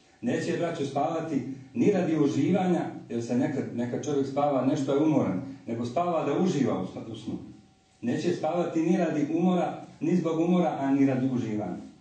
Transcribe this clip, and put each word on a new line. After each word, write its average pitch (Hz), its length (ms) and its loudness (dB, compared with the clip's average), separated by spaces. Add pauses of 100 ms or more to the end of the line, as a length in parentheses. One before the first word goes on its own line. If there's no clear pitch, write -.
(200)
Neće, 160 360 -2
braćo, 156 300 -2
spavati 151 560 -2 (320)
ni 160 180 4
radi 165 260 2
uživanja, 156 720 2 (180)
jer 117 140 -4
se 120 140 -2
nekad, 113 400 -2
nekad 120 280 -4
čovjek 139 220 -2
spava, 139 400 0
nešto 135 280 0
je 147 80 4
umoran, 127 400 2 (240)
nego 117 200 -4
spava 170 380 0
da 143 140 0
uživa 127 440 2
u 92 40 -6
snu, - 160 -10 (100)
u - 40 -12
snu. - 220 -8 (640)
Neće 120 320 0
spavati 165 480 -2
ni 170 140 2
radi 147 380 0
umora, 175 480 0 (180)
ni 175 160 2
zbog 160 240 0
umora, 175 400 2
a 135 100 0
ni 135 160 6
radi 131 260 2
uživanja. 107 500 -4 (180)